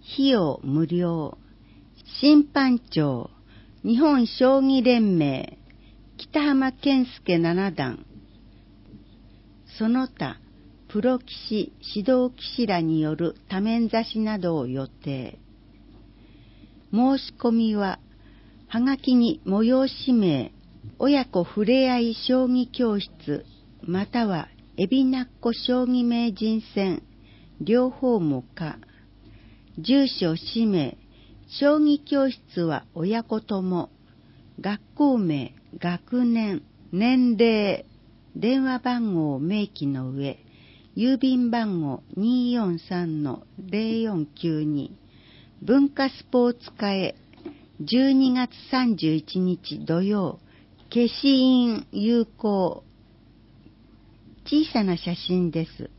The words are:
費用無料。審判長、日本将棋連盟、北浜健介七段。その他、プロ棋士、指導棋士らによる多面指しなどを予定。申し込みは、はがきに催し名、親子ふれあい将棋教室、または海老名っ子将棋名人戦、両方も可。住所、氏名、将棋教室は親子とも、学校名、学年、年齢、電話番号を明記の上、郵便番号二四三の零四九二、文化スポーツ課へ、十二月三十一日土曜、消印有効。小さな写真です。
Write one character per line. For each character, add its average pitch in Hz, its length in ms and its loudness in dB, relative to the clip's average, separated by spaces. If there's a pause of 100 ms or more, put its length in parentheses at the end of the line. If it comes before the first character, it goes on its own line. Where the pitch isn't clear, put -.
(140)
費 269 160 2
用 180 340 2
無 147 220 0
料。 170 520 -4 (800)
審 294 320 8
判 262 280 2 (100)
長、 143 400 -2 (540)
日 233 160 2
本 285 260 4
将 262 320 4
棋 269 240 2
連 220 360 4
盟、 139 400 -2 (580)
北 - 240 -4
浜 269 320 2
健 262 340 2 (180)
介 175 140 2
七 175 320 0
段。 135 380 -8 (1700)
そ 220 100 -2
の 254 200 0
他、 - 320 -10 (480)
プ 208 140 -4
ロ 254 140 2
棋 247 60 -6 (260)
士、 214 240 -4 (220)
指 208 60 -4
導 254 340 2
棋 - 60 -20 (160)
士 240 100 0
ら 185 140 0
に 160 200 0
よ 156 140 -2
る 160 200 -4 (140)
多 190 120 -4
面 226 240 0
指 226 200 -2
し - 140 -8
な 214 200 -4
ど 175 180 -2
を 131 100 -2
予 131 220 -6
定。 - 500 -10 (1500)
申 262 260 2
し - 200 -12
込 247 120 0
み 226 260 2
は、 196 240 -4 (680)
は 226 120 -4
が 269 160 2
き 254 180 0
に 233 320 4
催 226 420 2
し - 240 -4
名、 170 400 2 (460)
親 269 280 2
子 175 180 -2
ふ 208 200 -2
れ 254 260 4
あ 247 80 2
い 233 160 0
将 254 320 0
棋 254 240 0
教 226 280 0
室、 - 460 -8 (380)
ま 190 240 -4
た 240 200 -2
は 180 220 -4 (280)
海 254 280 2
老 254 60 2
名 262 120 -2
っ 247 40 -8 (140)
子 233 120 -2
将 254 320 -2
棋 247 200 0
名 233 280 0
人 214 300 -2 (120)
戦、 196 280 -2 (580)
両 247 300 2
方 247 300 0
も 139 240 -2 (100)
可。 156 240 -10 (1000)
住 254 300 2
所、 165 280 -2
氏 226 300 -2
名、 170 300 0 (640)
将 294 180 4
棋 294 260 2
教 269 260 0
室 - 320 -8
は 156 220 -2 (100)
親 202 280 -2
子 220 180 -4
と 196 220 -4
も、 180 280 -4 (720)
学 208 200 -6 (140)
校 277 240 4
名、 151 360 -2 (240)
学 175 460 -2
年、 226 380 0 (300)
年 240 440 2
齢、 214 480 2 (520)
電 262 280 0
話 254 160 -2
番 233 340 -2
号 151 200 0
を 131 60 -6
明 202 260 -2
記 151 200 -8
の 131 240 -4
上、 139 280 -6 (580)
郵 247 200 2
便 254 340 0
番 214 300 -2
号 143 220 -4 (140)
二 240 360 0
四 196 260 0
三 165 440 -4
の 139 240 -6 (120)
零 220 440 -4
四 185 240 -2
九 156 380 -4
二、 147 320 -4 (680)
文 277 260 4
化 277 200 -2
ス - 220 -12
ポ 240 180 4
ー 240 60 0
ツ - 180 -18
課 202 200 -4
へ、 190 220 -2 (680)
十 254 320 2
二 262 200 4
月 247 180 -2 (200)
三 254 260 0
十 160 180 0
一 156 240 -4
日 175 460 -4
土 165 180 0
曜、 196 380 -2 (500)
消 240 160 2 (160)
印 254 720 4
有 226 320 0
効。 196 600 -2 (1600)
小 302 280 2
さ 226 100 0
な 185 140 0
写 175 180 -6
真 180 360 -2
で 160 160 -4
す。 - 320 -16